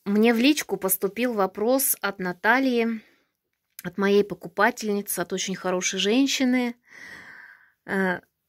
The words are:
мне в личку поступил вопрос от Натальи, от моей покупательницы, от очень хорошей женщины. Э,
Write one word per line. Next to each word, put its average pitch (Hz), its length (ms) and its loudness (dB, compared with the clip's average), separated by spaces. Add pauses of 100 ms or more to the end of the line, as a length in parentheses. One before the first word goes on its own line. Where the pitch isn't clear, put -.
мне 214 280 4
в 226 60 2
личку 269 380 2
поступил 202 560 -2
вопрос 214 680 0
от 196 180 -6
Натальи, 226 800 0 (840)
от 175 140 -12
моей 202 260 4
покупательницы, 202 960 -4
от 175 120 -6
очень 190 240 -6
хорошей 185 440 -4
женщины. 247 760 0 (1080)
Э, 190 340 -2 (280)